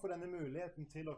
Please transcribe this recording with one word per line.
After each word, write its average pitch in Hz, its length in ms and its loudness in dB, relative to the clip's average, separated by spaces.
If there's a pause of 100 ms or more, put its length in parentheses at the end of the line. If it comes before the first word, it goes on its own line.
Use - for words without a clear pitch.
for 190 100 4
denne 175 160 0
muligheten 160 640 0
til 156 160 -2
å 147 100 0